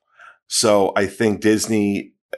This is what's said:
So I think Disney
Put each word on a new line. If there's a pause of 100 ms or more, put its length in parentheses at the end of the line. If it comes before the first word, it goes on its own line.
(480)
So
I
think
Disney (240)